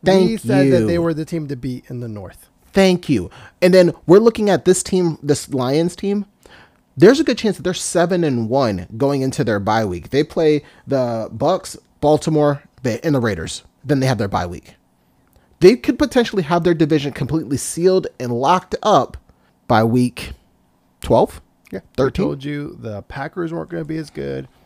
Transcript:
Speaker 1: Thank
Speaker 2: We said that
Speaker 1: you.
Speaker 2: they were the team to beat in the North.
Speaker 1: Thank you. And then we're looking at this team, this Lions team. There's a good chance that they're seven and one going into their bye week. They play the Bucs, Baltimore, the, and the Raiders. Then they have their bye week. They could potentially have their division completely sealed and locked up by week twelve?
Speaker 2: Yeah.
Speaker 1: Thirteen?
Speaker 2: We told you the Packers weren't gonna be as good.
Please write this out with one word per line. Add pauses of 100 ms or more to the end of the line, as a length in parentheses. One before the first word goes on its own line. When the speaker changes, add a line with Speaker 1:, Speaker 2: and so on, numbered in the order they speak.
Speaker 1:
Thank
Speaker 2:
We
said
that
Speaker 1:
you.
Speaker 2:
they
were
the
team
to
beat
in
the
North. (240)
Speaker 1:
Thank
you. (320)
And
then (160)
we're
looking
at
this
team,
this
Lions
team. (720)
There's
a
good
chance
that
they're
seven
and
one
going
into
their
bye
week.
They
play (240)
the
Bucs, (240)
Baltimore, (200)
the,
and
the
Raiders. (200)
Then
they
have
their
bye
week. (840)
They
could
potentially
have
their
division
completely
sealed (100)
and
locked
up (500)
by
week (680)
twelve? (300)
Speaker 2:
Yeah. (180)
Speaker 1:
Thirteen?
Speaker 2:
We
told
you
the
Packers
weren't
gonna
be
as
good. (180)